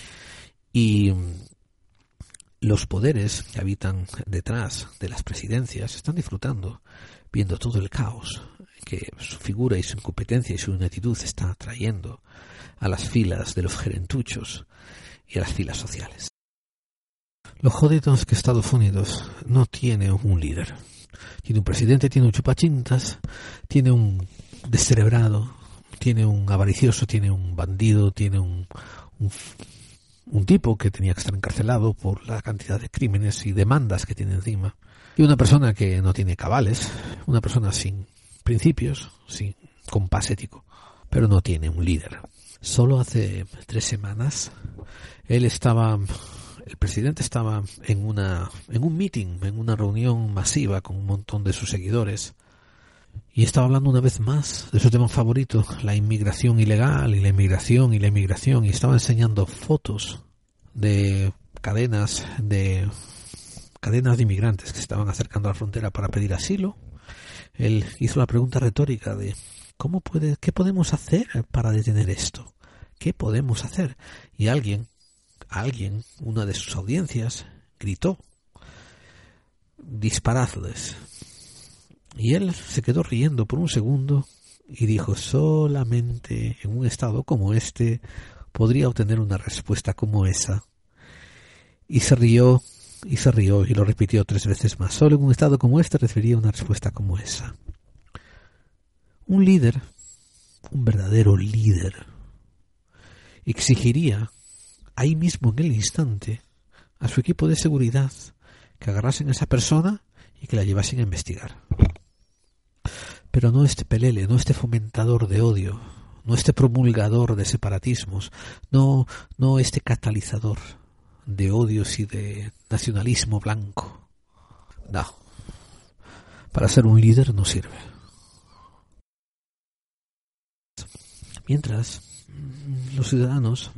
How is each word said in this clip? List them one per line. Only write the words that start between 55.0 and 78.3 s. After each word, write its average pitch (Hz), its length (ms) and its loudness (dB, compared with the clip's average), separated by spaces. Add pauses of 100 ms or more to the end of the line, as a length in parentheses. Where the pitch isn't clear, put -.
favorito, 120 560 2 (180)
la 104 120 -2
inmigración 107 640 2
ilegal 120 540 2
y 98 60 2
la 98 80 4
inmigración 98 640 4
y 104 40 4
la 101 100 2
inmigración, 104 560 2
y 101 60 2
estaba 127 240 2
enseñando 113 520 2
fotos - 760 -4 (520)
de 98 580 2 (280)
cadenas 107 640 -2 (120)
de, 98 500 0 (920)
cadenas 120 360 2
de 117 80 2
inmigrantes 101 480 0
que - 40 -12
se - 60 -10
estaban 101 260 -4
acercando 101 400 -4
a 95 40 0
la - 60 -8
frontera 107 320 -6
para 98 180 -4
pedir 101 260 -2
asilo. 196 420 -4 (800)
Él 110 300 0 (140)
hizo 131 200 -2
la 127 80 2
pregunta 123 320 0
retórica 120 560 -2
de 101 200 -8 (420)
¿cómo 175 240 -4
puede, 151 400 -2
qué - 120 -4
podemos 185 400 0
hacer 180 340 0 (240)
para 117 200 0
detener 107 400 0
esto? - 440 -8 (440)
¿Qué 170 140 -4
podemos 117 520 -2
hacer? 135 320 -6 (400)
Y 104 120 0
alguien, 113 400 -2 (600)
alguien, 107 540 -6 (180)
una 110 260 -4
de 95 80 -4
sus - 220 -10
audiencias, 117 720 -6 (320)
gritó, 104 400 -4 (1600)